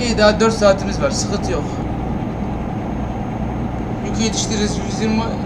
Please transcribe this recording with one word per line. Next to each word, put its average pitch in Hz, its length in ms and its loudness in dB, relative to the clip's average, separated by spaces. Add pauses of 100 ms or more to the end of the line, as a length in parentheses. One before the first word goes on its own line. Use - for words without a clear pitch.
İyi, 233 160 0
daha 214 220 6
dört 220 140 6
saatimiz 196 480 2
var. 139 100 2
Sıkıntı - 400 -2
yok. 82 120 0 (2500)
Yükü 214 180 0
yetiştiririz. 208 540 0
Yüz - 240 -2
yirmi 220 200 2 (240)